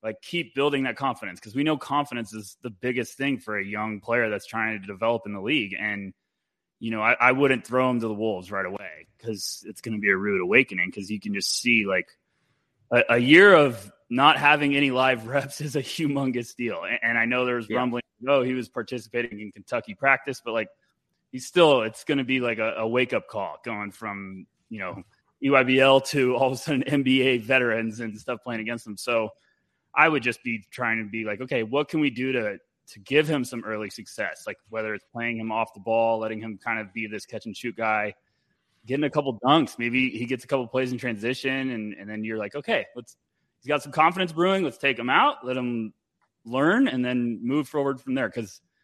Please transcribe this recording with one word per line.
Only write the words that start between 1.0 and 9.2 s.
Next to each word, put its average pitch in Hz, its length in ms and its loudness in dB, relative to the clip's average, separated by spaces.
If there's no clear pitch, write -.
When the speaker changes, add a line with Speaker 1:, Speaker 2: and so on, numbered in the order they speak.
Speaker 1:
'cause 107 160 -18
we 139 100 0
know 156 120 2
confidence 135 560 -4
is 107 300 -14
the 123 80 -8
biggest 120 480 -6
thing 135 200 -2
for 107 200 -6
a 98 60 -4
young 107 360 -6
player 117 300 0
that's 101 160 -6
trying 110 340 -4
to 95 60 -16
develop 110 400 -2
in 104 80 -8
the 98 60 -8
league. 104 380 -2
And 101 360 -6
you 113 80 -6
know, 110 100 -4
I, 113 120 4
I 123 180 6
wouldn't 131 340 4
throw 127 240 2
him 120 120 0
to 113 80 -2
the 107 60 -2
wolves 101 360 -4
right 98 160 -2
away 90 400 -10